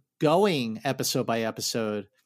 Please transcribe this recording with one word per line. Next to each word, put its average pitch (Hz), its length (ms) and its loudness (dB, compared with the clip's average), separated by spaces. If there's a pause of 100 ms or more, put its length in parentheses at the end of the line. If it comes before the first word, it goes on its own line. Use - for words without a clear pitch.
(180)
going 151 640 2
episode 131 440 -2
by 113 160 0
episode. 110 680 -4 (180)